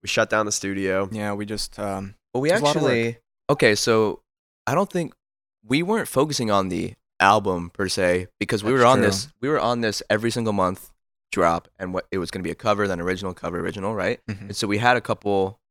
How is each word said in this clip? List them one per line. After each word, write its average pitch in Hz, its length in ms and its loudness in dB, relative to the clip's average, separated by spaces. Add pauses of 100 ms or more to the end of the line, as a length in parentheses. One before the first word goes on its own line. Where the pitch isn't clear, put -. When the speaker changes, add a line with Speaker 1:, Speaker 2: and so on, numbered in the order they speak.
Speaker 1:
We 98 60 -12
shut 110 220 0
down 107 160 0
the 104 60 -4
studio. 98 600 -2
Speaker 2:
Yeah, 104 220 -6
we 104 120 -6
just, 104 340 -10
um, 98 360 -8 (180)
Speaker 3:
Well, 127 80 0
we 151 80 0
Speaker 2:
it 175 40 2
was 220 80 0
a 147 40 0
lot 147 100 2
of 151 80 0
work. 131 80 2
Speaker 3:
actually, 117 260 -2 (320)
okay, 123 260 4
so 110 460 0 (460)
I 127 80 -2
don't 196 160 0
think, 175 220 -4 (520)
we 135 160 0
weren't 202 280 -2
focusing 131 420 0
on 98 180 2
the 90 240 -4 (260)
album 95 500 4
per 98 180 -6
se, 90 400 0 (120)
because 104 240 -2
we 110 80 0
Speaker 2:
That's 131 100 4
Speaker 3:
were 117 40 8
on 127 120 8
Speaker 2:
true. 117 100 2
Speaker 3:
this, 98 200 -2 (120)
we 131 80 -4
were 147 120 0
on 120 220 0
this 110 280 -2
every 107 220 2
single 113 220 -2
month 92 380 -2 (400)
drop, 85 360 0 (120)
and 92 140 -8
what, 92 180 -4
it 95 60 -2
was 85 140 -4
gonna 95 120 -8
be 82 80 -4
a 78 40 -6
cover, 104 320 0
then 90 120 -2
original, 92 340 -4
cover, 87 260 -6
original, 95 360 -4
right? 101 240 -2 (100)
Speaker 2:
Mm-hmm. 101 180 -10
Speaker 3:
And 101 80 -10
so 113 120 -4
we 104 120 0
had 123 180 4
a 110 40 -2
couple 98 580 0 (120)